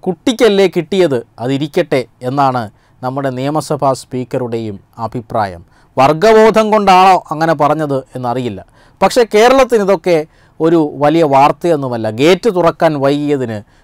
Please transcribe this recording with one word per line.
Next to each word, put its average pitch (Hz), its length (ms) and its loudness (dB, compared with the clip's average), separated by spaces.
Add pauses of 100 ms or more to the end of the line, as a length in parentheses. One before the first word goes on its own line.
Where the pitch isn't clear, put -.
കുട്ടിക്കല്ലേ 202 640 0
കിട്ടിയത്, 165 580 -2 (140)
അതിരിക്കട്ടെ 143 640 -4 (200)
എന്നാണ് 131 400 -2 (400)
നമ്മുടെ 135 280 -6
നിയമസഭാ 139 640 -4
സ്പീക്കറുടെയും 120 840 -8 (180)
അഭിപ്രായം. 110 640 -8 (340)
വർഗബോധം 214 720 4
കൊണ്ടാണോ 190 440 4 (160)
അങ്ങനെ 160 220 -2
പറഞ്ഞത് 147 440 0 (180)
എന്നറിയില്ല. 120 440 -6 (420)
പക്ഷേ 214 220 2
കേരളത്തിന് 233 600 2
ഇതൊക്കെ 185 340 0 (420)
ഒരു 165 200 2 (140)
വലിയ 147 300 2
വാർത്തയൊന്നുമല്ല. 139 840 0
ഗേറ്റ് 165 460 0
തുറക്കാൻ 165 440 0
വൈകിയതിന് 139 580 -2 (260)